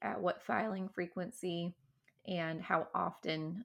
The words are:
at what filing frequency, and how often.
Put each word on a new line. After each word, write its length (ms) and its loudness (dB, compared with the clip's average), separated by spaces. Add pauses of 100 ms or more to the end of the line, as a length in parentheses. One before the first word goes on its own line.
at 180 -2
what 220 2
filing 460 0
frequency, 840 -2 (520)
and 360 -2
how 320 4
often. 720 0